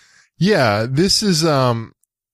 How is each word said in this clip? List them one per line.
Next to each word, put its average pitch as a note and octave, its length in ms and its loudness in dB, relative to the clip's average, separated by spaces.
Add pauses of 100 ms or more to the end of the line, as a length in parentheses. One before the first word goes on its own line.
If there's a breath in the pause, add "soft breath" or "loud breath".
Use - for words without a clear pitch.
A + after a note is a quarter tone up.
(380 soft breath)
Yeah, B2+ 520 0
this E3+ 340 0
is, E3+ 220 0
um, B2+ 480 0 (400)